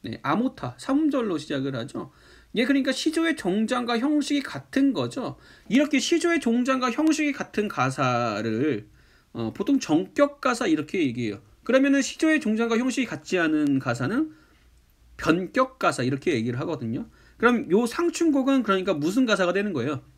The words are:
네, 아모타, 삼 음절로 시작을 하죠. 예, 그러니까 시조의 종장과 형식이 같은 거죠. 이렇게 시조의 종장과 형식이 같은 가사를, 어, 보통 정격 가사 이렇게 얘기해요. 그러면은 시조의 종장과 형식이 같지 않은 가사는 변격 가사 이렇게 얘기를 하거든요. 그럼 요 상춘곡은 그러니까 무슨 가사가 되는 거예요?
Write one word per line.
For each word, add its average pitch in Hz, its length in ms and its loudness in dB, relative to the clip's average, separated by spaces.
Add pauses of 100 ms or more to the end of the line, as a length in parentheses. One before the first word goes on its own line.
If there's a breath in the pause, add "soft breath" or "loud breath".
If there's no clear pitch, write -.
네, 113 220 -10
아모타, 156 540 -2
삼 277 220 -2
음절로 254 380 0
시작을 139 380 -6
하죠. 113 360 -10 (440 soft breath)
예, 240 100 2
그러니까 269 260 2
시조의 320 440 0
종장과 233 640 -2
형식이 285 440 0
같은 269 520 0
거죠. 139 440 -4 (320 loud breath)
이렇게 277 300 4
시조의 339 400 0
종장과 247 520 0
형식이 302 400 2
같은 208 360 -4
가사를, 120 1200 0 (460 soft breath)
어, 113 200 -4
보통 269 260 2
정격 190 600 2
가사 247 280 0
이렇게 156 320 0
얘기해요. 117 420 -2 (220)
그러면은 269 380 4
시조의 311 400 0
종장과 220 360 0
형식이 254 300 -2
같지 170 320 -4
않은 151 400 2
가사는 135 520 -2 (880 loud breath)
변격 185 600 0
가사 147 240 0
이렇게 139 300 0
얘기를 120 280 -2
하거든요. 147 480 -6 (280 soft breath)
그럼 226 340 2
요 226 160 4
상춘곡은 277 760 2
그러니까 190 300 0
무슨 180 320 2
가사가 190 280 2
되는 202 200 0
거예요? 131 300 -2 (140)